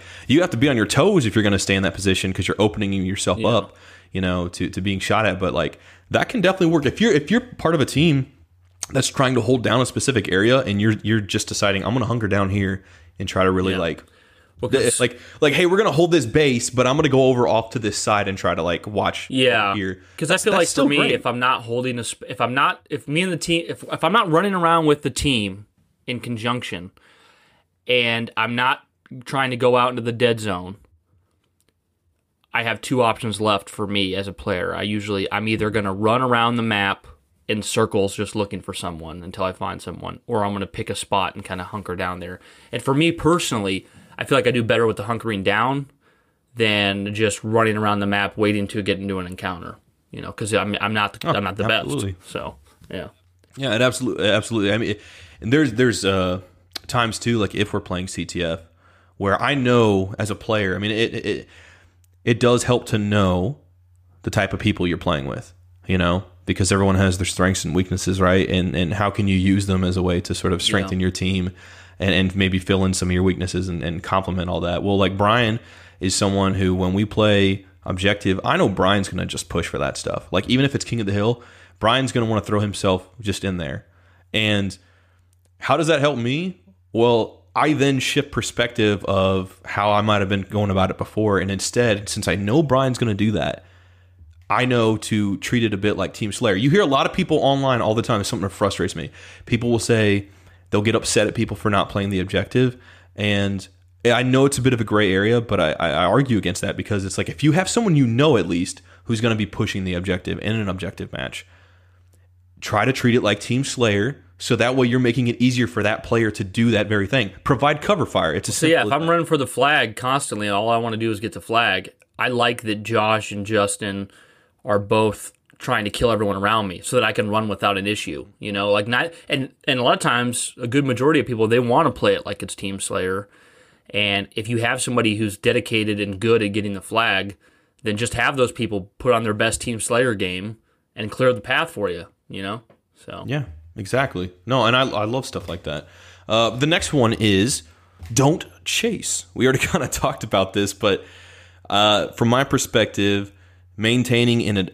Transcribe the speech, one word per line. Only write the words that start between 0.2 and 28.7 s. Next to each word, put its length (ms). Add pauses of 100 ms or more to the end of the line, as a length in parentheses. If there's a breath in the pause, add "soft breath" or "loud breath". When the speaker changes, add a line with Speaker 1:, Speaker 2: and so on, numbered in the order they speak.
Speaker 1:
You 120
have 100
to 60
be 140
on 60
your 100
toes 400
if 100
you're 60
gonna 160
stay 160
in 80
that 100
position, 400
'cause 160
you're 100
opening 360
yourself 440
Speaker 2:
Yeah. 100
Speaker 1:
up, 280 (360 loud breath)
you 100
know, 260
to, 220
to 100
being 180
shot 280
at. 120
But, 140
like, 260 (320 loud breath)
that 200
can 100
definitely 280
work. 180
If 160
you're, 100
if 180
you're 100
part 340
of 80
a 40
team 460 (640)
that's 140
trying 260
to 80
hold 200
down 200
a 40
specific 460
area 280
and 200
you're, 220
you're 180
just 280
deciding, 360
"I'm 80
gonna 140
hunker 220
down 200
here 340 (360 soft breath)
and 100
try 160
to 60
really, 220
Speaker 2:
Yeah. 60
Speaker 1:
like, 260 (560 soft breath)
Speaker 2:
Well, 100
Speaker 1:
th-, 140
Speaker 2:
'cause 160
Speaker 1:
like, 180 (220 loud breath)
like, 140
hey, 120
we're 120
gonna 120
hold 220
this 140
base, 440
but 160
I'm 100
gonna 120
go 160
over 240
off 220
to 100
this 160
side 320
and 100
try 160
to, 80
like, 240
watch 420
Speaker 2:
Yeah. 420
Speaker 1:
over 60
here." 260 (160 loud breath)
Speaker 2:
'Cause 120
I 40
Speaker 1:
That's, 100
Speaker 2:
feel 80
Speaker 1:
that's 80
Speaker 2:
like 80
Speaker 1:
still 160
Speaker 2:
for 60
me, 80
Speaker 1:
great. 140
Speaker 2:
if 140
I'm 140
not 220
holding 360
a 80
sp-, 220
if 120
I'm 140
not, 340
if 200
me 140
and 100
the 40
team, 300
if, 240
if 140
I'm 80
not 180
running 240
around 320
with 160
the 80
team 560 (400)
in 140
conjunction 720 (960 soft breath)
and 480
I'm 180
not 260 (440)